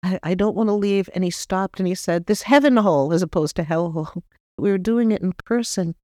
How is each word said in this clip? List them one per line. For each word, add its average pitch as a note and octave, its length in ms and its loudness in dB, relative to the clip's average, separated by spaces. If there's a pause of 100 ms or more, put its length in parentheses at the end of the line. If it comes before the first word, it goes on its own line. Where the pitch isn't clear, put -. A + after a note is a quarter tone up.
"I, F#3 220 -2
I E3 120 -2
don't G3+ 200 0
want A3 140 0
to G3+ 40 2
leave," G3+ 400 0
and F#3 100 -2
he F3+ 80 0
stopped - 480 -6
and F#3 80 0
he F3+ 80 -2
said, E3+ 320 -4
"This G#3 160 0
heaven C#4 340 6
hole D#3+ 340 4
as F#3 100 2
opposed D#3+ 360 -2
to F3 60 -2
hell E3 280 -2
hole." D#3+ 320 -8 (140)
<laughs> - 200 -20
We G3+ 120 0
were G3 80 2
doing A3+ 340 2
it G#3 100 0
in F#3 120 -2
person G3 720 -4